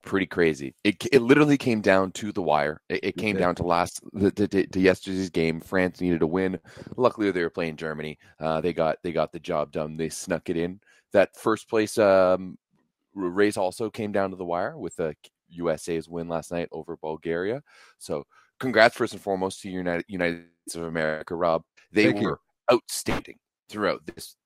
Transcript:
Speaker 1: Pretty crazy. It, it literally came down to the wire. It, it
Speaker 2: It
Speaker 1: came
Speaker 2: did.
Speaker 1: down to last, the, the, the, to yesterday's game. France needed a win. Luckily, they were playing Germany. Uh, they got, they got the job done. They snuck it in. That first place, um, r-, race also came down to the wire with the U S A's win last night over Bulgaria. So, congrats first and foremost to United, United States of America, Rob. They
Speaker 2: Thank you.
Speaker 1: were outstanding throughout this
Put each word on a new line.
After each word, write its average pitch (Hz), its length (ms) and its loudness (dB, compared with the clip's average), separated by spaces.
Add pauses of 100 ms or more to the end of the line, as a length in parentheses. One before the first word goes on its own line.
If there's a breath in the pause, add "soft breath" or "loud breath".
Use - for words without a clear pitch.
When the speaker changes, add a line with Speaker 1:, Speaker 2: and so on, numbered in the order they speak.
Speaker 1:
Pretty 95 220 -2
crazy. 73 560 0
It, 104 140 2 (160)
it 131 100 6
literally 143 340 6
came 120 240 0
down 95 340 4
to 104 180 -8
the 101 100 -6
wire. 76 460 0
It, - 160 -4
it - 60 0
Speaker 2:
It - 80 -8
Speaker 1:
came 104 180 -2
Speaker 2:
did. 95 60 0
Speaker 1:
down 90 120 2
to 85 80 -6
last, 87 400 0 (100)
the, 95 200 2
the, 101 160 0
the, 95 180 2
to - 140 -4
yesterday's 92 500 2
game. 82 300 0
France 92 400 -2
needed 87 220 0
a 82 40 2
win. 92 320 -2 (380 loud breath)
Luckily, 110 340 2
they 90 120 0
were 82 80 -2
playing 82 260 -6
Germany. 76 420 -10 (220 soft breath)
Uh, 80 200 0
they 85 120 -2
got, 80 320 0
they 87 80 -4
got 78 180 0
the 87 80 -14
job 76 320 -4
done. 78 260 -8
They 80 120 -4
snuck 85 420 -6
it 85 60 -2
in. 87 240 -4 (320 soft breath)
That 95 240 4
first - 340 -2
place, 110 280 0
um, 92 600 4 (580)
r-, 98 120 -6
race 104 280 2
also 104 340 -2
came 104 200 -8
down 98 200 0
to 92 60 -12
the 92 80 -8
wire 92 320 -4
with 95 200 -10
the 78 180 -4 (360)
U 85 200 -4
S 78 180 -4
A's 82 200 -4
win 85 200 -8
last 82 220 -6
night 85 220 -4
over 82 240 -12
Bulgaria. 85 680 -6 (360 soft breath)
So, 76 280 -8 (320 soft breath)
congrats 117 380 4
first 113 160 -2
and 98 100 -14
foremost 95 400 -4
to 101 80 -10
United, 90 380 -2
United 85 380 -2 (200)
States - 80 -12
of 85 80 -8
America, 80 540 -4
Rob. 82 260 2 (300 soft breath)
They 107 140 4
Speaker 2:
Thank 113 160 2
you. 98 80 0
Speaker 1:
were 76 100 -8 (320)
outstanding - 680 -4 (300)
throughout 98 380 -4
this - 280 -18 (120)